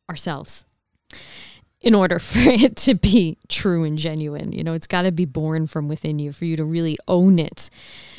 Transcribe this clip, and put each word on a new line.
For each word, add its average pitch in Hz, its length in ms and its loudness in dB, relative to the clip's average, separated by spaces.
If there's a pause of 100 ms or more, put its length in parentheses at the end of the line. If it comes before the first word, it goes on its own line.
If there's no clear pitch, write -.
(100)
ourselves 151 540 -10 (1160)
in 226 140 4
order 185 240 2
<laughs> - 0 -
for - 200 -4
it 247 380 6
to - 180 2
be 185 440 2 (100)
true 170 360 0
and 151 140 -4
genuine. 151 540 -6
You - 120 -6
know, 165 100 -4
it's 165 120 -8
gotta 180 260 0
be 175 120 0
born 156 420 -4
from 147 220 -6
within 156 300 -6
you 147 140 -6
for 175 120 -10
you 165 120 -2
to 156 80 -2
really 160 320 -2 (100)
own 185 320 6
it. - 320 -6 (480)